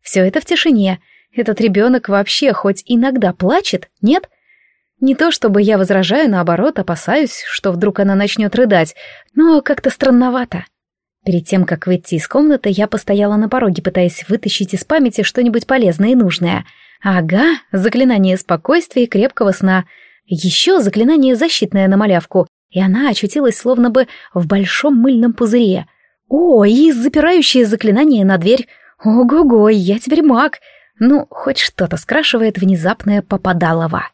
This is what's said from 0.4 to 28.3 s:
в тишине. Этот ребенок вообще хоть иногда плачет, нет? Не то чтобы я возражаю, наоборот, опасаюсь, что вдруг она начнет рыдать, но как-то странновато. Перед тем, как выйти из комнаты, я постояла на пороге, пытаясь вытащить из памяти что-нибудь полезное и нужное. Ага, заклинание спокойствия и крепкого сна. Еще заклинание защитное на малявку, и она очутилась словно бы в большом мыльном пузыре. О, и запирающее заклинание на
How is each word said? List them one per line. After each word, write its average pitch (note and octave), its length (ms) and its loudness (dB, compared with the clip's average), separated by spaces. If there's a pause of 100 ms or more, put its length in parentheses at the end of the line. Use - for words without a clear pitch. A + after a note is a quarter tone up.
в - 40 -16
тишине. G#3+ 560 0 (340)
Этот A3 260 -4
ребенок A3+ 480 0
вообще G#3 440 0
хоть G3 340 -2
иногда A#3+ 460 0
плачет, G#3 580 -2 (100)
нет? C#4+ 280 0 (720)
Не C4 160 0
то E4 160 0
чтобы G#3 300 0
я G#3 160 2
возражаю, F#3+ 520 0
наоборот, F3+ 480 0
опасаюсь, G#3 680 -4
что - 260 -6
вдруг G3 280 -2
она G3 140 2
начнет G3+ 400 -2
рыдать, G3+ 400 2 (400)
но D#4 280 4
как-то C#4 280 -2
странновато. B3 720 -2 (600)
Перед F3 200 -2
тем, F#3 220 0
как E3 200 -6
выйти F3 280 -4
из D#3 120 -4
комнаты, C#4 440 0
я G3+ 160 0
постояла G#3 500 -2
на A3 120 0
пороге, G#3+ 340 -2
пытаясь F3+ 460 -2
вытащить G3+ 440 -4
из F#3 120 -6
памяти C4 380 0
что-нибудь A#3 440 -2
полезное G#3 440 0
и C4 40 2
нужное. F3+ 500 0 (380)
Ага, G3 560 0 (140)
заклинание G3+ 680 0
спокойствия B3+ 680 -2
и - 20 -6
крепкого G#3 460 0
сна. F#3 320 0 (420)
Еще F#3 540 0
заклинание B3+ 560 2
защитное G3+ 520 0
на G3 100 2
малявку, F#3 480 0 (240)
и F3+ 100 -4
она G3+ 300 0
очутилась A3+ 480 -2
словно A#3+ 320 0
бы B3 160 -2 (260)
в F3+ 140 -2
большом G3+ 500 0
мыльном A#3 380 2
пузыре. A3 520 0 (420)
О, C#4+ 360 2
и B3+ 260 4
запирающее C#4+ 760 2
заклинание A3 580 2
на F#3+ 140 2